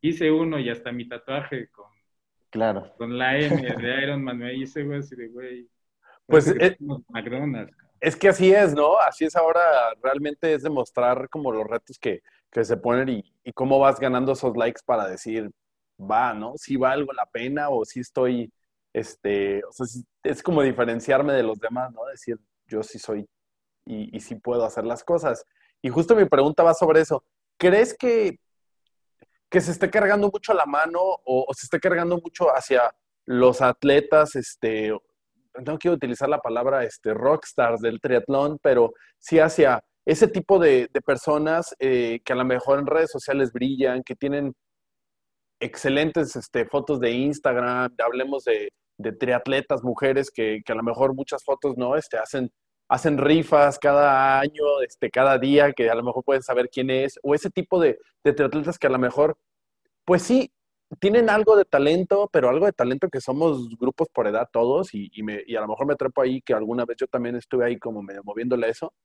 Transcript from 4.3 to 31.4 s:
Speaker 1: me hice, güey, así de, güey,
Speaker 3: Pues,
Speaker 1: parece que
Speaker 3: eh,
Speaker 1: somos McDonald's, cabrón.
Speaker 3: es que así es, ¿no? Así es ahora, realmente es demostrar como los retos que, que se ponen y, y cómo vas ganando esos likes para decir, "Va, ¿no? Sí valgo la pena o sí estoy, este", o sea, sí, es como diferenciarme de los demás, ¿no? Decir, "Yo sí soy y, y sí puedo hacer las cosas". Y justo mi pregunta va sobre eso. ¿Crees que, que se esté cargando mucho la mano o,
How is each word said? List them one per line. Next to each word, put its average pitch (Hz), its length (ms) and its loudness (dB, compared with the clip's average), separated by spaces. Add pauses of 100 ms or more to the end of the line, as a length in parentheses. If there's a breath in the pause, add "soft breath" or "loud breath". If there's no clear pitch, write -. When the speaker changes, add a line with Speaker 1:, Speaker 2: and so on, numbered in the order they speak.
Speaker 1:
me 123 140 -10
hice, 135 300 -10
güey, 143 160 -8
así 139 160 -14
de, 117 140 -16
güey, 123 400 -18 (580 soft breath)
Speaker 3:
Pues, 151 200 6
Speaker 1:
parece - 140 0
que - 0 -
Speaker 3:
eh, 185 180 2
Speaker 1:
somos 139 300 -10
McDonald's, 120 680 -8
cabrón. - 220 -20
Speaker 3:
es 156 160 -2
que 196 140 6
así 185 240 6
es, 196 200 6
¿no? 151 260 4
Así 156 260 0
es 156 100 -4
ahora, 165 260 2 (420)
realmente 147 500 -2
es 135 100 -4
demostrar 127 680 -2
como 143 220 -6
los 110 160 -4
retos 117 320 -8
que, 101 220 -6 (300 soft breath)
que 117 140 -2
se 113 120 -2
ponen 123 320 -2
y, 110 240 -8 (100)
y 123 100 -16
cómo 135 260 2
vas 135 200 4
ganando 131 340 0
esos 127 240 -2
likes 120 280 -2
para 110 220 -2
decir, 107 440 -8 (480)
"Va, 110 340 -2
¿no? 110 240 -10
Sí 135 200 -6
valgo 135 360 0
la 104 120 -4
pena 139 440 -6
o 120 160 -2
sí - 160 -12
estoy, 123 500 -2 (420)
este", 101 720 -4
o - 60 -18
sea, 131 160 -10
sí, 123 180 -14 (180)
es 151 200 -6
como 165 180 0
diferenciarme 131 720 0
de 131 100 2
los 110 160 -4
demás, 120 340 -6
¿no? 113 120 -12
Decir, 127 320 -10 (300)
"Yo 110 160 -6
sí - 160 -14
soy 107 280 -8 (580)
y, 107 300 -12
y 104 60 -10
sí - 140 -14
puedo 120 300 -2
hacer 110 200 -6
las 120 180 -8
cosas". 151 420 -2 (360)
Y 131 80 -6
justo 165 260 4
mi 202 100 6
pregunta 147 380 4
va 170 120 6
sobre 160 260 4
eso. 151 240 -2 (320)
¿Crees 214 400 4
que, 220 420 0 (1080)
que 180 120 2
se 156 100 -4
esté 170 180 -2
cargando 208 420 2
mucho 208 220 -2
la 160 120 2
mano 156 360 -2
o, 131 460 0